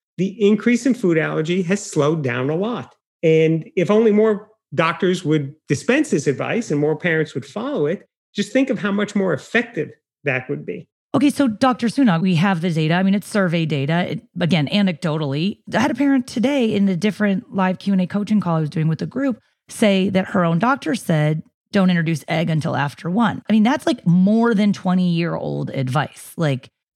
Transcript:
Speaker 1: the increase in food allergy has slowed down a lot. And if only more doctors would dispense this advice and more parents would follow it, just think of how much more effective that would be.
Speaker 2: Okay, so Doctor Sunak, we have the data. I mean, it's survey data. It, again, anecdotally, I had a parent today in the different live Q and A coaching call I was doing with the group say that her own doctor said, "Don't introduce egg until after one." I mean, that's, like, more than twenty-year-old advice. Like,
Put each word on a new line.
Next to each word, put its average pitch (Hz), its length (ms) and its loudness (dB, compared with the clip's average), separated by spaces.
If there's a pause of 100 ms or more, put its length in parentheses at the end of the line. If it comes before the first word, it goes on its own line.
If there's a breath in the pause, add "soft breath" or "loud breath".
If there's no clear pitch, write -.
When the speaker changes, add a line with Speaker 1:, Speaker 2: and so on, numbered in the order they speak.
(180)
Speaker 1:
the 190 180 -2 (100)
increase 233 400 2
in 269 80 2
food 170 240 0
allergy 156 440 -2
has 190 200 -2
slowed 156 400 0
down 127 280 -2
a 156 80 -2
lot. 196 360 -6 (300)
And 160 540 2
if 180 120 0
only 214 220 4
more 208 380 2 (260)
doctors 170 480 0
would 147 320 -2 (120)
dispense 240 440 0
this 151 160 0
advice 139 420 -4
and 147 100 0
more 151 160 0
parents 160 380 -2
would 135 120 -8
follow 226 420 -4
it, 185 200 -6 (280)
just 202 160 -4
think 269 180 2
of 226 80 -2
how 185 140 -2
much 202 240 -2
more 190 180 0
effective - 560 -4 (360)
that 127 220 -2
would 143 160 -6
be. - 240 -12 (280)
Speaker 2:
Okay, 285 160 4
so 285 160 0
Doctor 240 400 0
Sunak, 196 340 2
we 185 140 2
have 180 260 2
the 185 80 0
data. 160 240 0
I 180 80 2
mean, 190 140 2
it's 202 120 -4
survey 175 380 0
data. 156 460 -2
It, - 160 -10 (120)
again, 156 280 2
anecdotally, 160 920 -2 (160)
I 170 60 2
had 269 100 2
a 302 60 -2
parent 277 320 0
today 247 480 0
in 202 100 2
the 190 100 2
different 190 600 -2
live 185 240 0
Q 202 140 -2
and 185 100 2
A - 20 0
coaching 202 340 0
call 175 180 0
I - 20 2
was 151 100 -2
doing 156 180 -2
with 160 120 -2
the 170 80 -4
group 254 320 -2 (300)
say 196 400 2
that 190 180 0
her 180 180 0
own 165 140 2
doctor 269 340 0
said, 160 480 0 (300)
"Don't 190 180 4
introduce 165 380 0
egg 160 240 -2
until 139 240 -2
after 143 340 -4
one." 196 400 0
I 208 40 2
mean, 220 100 4
that's, 269 240 0
like, 285 180 -2
more 202 480 4
than 208 180 2
twenty-year-old 170 1000 -2
advice. 131 640 -4
Like, 143 320 -2 (260)